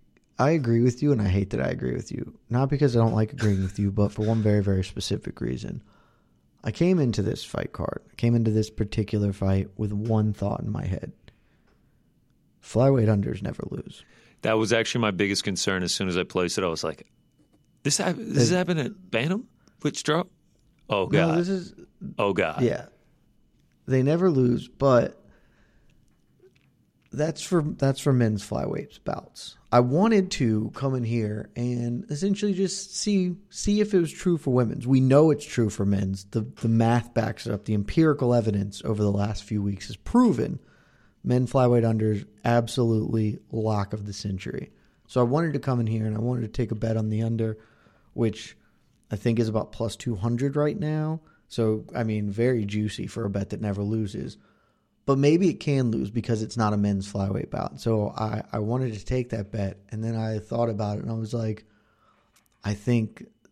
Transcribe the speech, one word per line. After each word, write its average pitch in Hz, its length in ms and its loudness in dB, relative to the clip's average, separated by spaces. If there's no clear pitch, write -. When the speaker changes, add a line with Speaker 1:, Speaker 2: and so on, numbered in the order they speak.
Speaker 1:
I 139 140 4
agree 117 300 4
with 123 200 2
you, 147 120 4
and 113 80 2
I 101 80 2
hate 95 220 2
that - 100 -2
I - 80 0
agree - 240 -2
with - 180 -8
you. - 260 -10
Not 131 200 2
because 135 260 2
I 117 40 6
don't 113 160 4
like 110 180 2
agreeing 104 280 2
with 95 180 -4
you, 101 120 2
but 101 200 2
for 107 140 -4
one 113 160 2
very, 104 200 4
very 95 220 2
specific - 560 -6
reason. 58 420 -6
I 110 80 -4
came 180 280 2
into 120 220 0
this 101 240 -4
fight - 280 -6
card, - 280 -6
I - 40 -20
came 117 200 2
into 113 160 2
this 107 180 2
particular 101 640 -2
fight 95 440 0
with 104 160 -4
one 107 400 0
thought 98 280 -4
in 107 100 -4
my 98 140 -6
head. - 260 -6
Flyweight 123 440 4
unders 101 360 0
never - 260 -8
lose. - 340 -12
Speaker 2:
That 110 160 0
was 110 160 2
actually 113 280 0
my 107 100 2
biggest 98 320 0
concern 95 400 -2
as 87 100 -2
soon 95 140 -2
as 87 100 0
I 90 60 0
placed 87 340 -2
it. 95 60 -2
I 92 40 0
was 82 160 -4
like, - 220 -6
This 147 140 0
hap-, 185 200 -2
this 131 340 0
Speaker 1:
It 180 40 2
Speaker 2:
happened 180 240 0
at - 320 -8
bantam? 160 360 -2
Which - 220 -4
drop? 160 240 0
Oh, 101 160 2
Speaker 1:
No, 95 220 2
Speaker 2:
God. 156 100 2
Speaker 1:
this 175 120 -2
is 185 240 -6
Speaker 2:
Oh, 101 140 2
God. 85 280 0
Speaker 1:
Yeah. - 260 -2
They 131 160 2
never 170 280 2
lose, 123 360 2
but - 540 2
that's 151 300 -4
for, 175 200 2
that's 135 400 0
for 143 100 2
men's 113 360 2
flyweight - 560 -6
bouts. - 520 -10
I 120 80 6
wanted 185 520 4
to 110 420 0
come 135 220 -2
in 123 80 -2
here 110 520 -2
and 120 540 -4
essentially 196 440 0
just 180 420 -4
see, 185 400 0
see 208 320 0
if 208 120 0
it 185 60 4
was 160 120 0
true 175 260 0
for 143 160 -4
women's. 120 340 0
We 131 120 6
know 139 320 8
it's 143 140 0
true 113 240 2
for 98 160 -2
men's. 98 460 0
The, 113 100 0
the 117 60 0
math 113 460 4
backs 110 340 -2
it 113 60 -2
up. 101 120 -6
The 107 80 -2
empirical 123 600 4
evidence 101 500 0
over 107 180 -2
the 104 100 4
last 101 320 -2
few 104 180 -4
weeks 101 260 -4
has 107 100 -14
proven 196 640 2
men 123 240 2
flyweight 120 360 4
unders 110 420 0
absolutely 113 960 0
lock 107 420 -2
of 104 120 -8
the 104 80 -10
century. - 580 -8
So 131 140 2
I - 20 6
wanted 147 300 2
to 143 60 -2
come 123 200 0
in 110 80 0
here 110 180 -2
and 107 100 -2
I 123 40 -4
wanted 120 220 -2
to 110 60 -4
take 117 240 -4
a 117 40 -2
bet 110 220 -2
on 107 120 -2
the 107 140 0
under, 110 340 -2
which - 440 -4
I 104 40 -4
think 117 240 0
is 113 80 2
about 110 240 -2
plus 113 240 -6
two 117 200 -4
hundred 120 400 -2
right 147 240 0
now. 156 420 -4
So, 110 380 -2
I 120 80 -2
mean, 107 260 -2
very 117 360 0
juicy 107 420 -4
for 113 180 -8
a 101 40 -2
bet 98 220 -4
that 101 100 -6
never 104 220 -4
loses. 107 540 -4
But 135 140 2
maybe 160 300 4
it - 100 -2
can 135 320 0
lose 69 180 -4
because 110 320 -2
it's 110 160 -6
not 107 160 2
a 104 40 0
men's 101 340 0
flyweight 98 400 -4
bout. - 280 -6
So 110 380 0
I, 110 240 -4
I 113 60 -6
wanted 117 380 -2
to 98 100 -14
take 127 240 -2
that 107 220 -6
bet, 98 260 -4
and 110 120 -6
then 113 120 -4
I 110 240 -2
thought 120 300 -2
about 104 280 -2
it, - 60 -8
and 113 80 -6
I - 20 -4
was 113 220 -6
like, 110 300 -4
"I 104 100 -2
think 117 520 -2